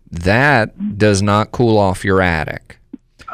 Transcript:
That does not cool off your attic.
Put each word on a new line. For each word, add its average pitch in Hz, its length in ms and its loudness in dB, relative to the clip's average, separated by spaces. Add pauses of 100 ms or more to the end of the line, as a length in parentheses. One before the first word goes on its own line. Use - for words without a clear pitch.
(100)
That 104 880 0
does 101 240 2
not 104 300 0
cool 113 260 2
off 92 260 0
your 95 180 2
attic. - 560 -4 (560)